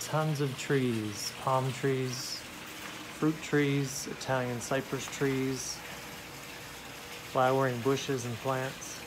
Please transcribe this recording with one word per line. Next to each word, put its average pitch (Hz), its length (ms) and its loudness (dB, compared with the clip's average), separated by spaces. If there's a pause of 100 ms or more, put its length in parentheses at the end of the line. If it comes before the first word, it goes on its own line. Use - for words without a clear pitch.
tons 156 400 2
of 135 160 2
trees, 117 760 2 (100)
palm 131 300 4
trees, 131 680 0 (800)
fruit 156 240 2
trees, 143 680 2
Italian 123 480 0
cypress 135 460 -2
trees, 131 720 0 (1600)
flowering 131 480 6
bushes 131 440 2
and 120 120 -2
plants. 131 720 -2